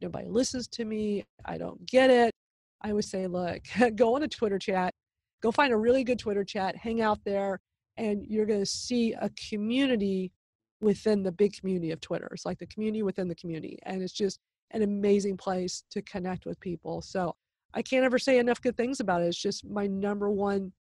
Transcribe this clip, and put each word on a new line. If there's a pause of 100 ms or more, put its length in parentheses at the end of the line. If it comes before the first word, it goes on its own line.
Nobody
listens
to
me. (200)
I
don't
get
it." (500)
I
always
say,
"Look, (160)
<laughs>
go
on
a
Twitter
chat, (500)
go
find
a
really
good
Twitter
chat,
hang
out
there, (360)
and
you're
gonna
see
a (180)
community (480)
within
the
big
community
of
Twitter."
It's
like
the
community
within
the
community.
And
it's
just (340)
an
amazing
place
to
connect
with
people.
So (360)
I
can't
ever
say
enough
good
things
about
it.
It's
just
my
number
one (180)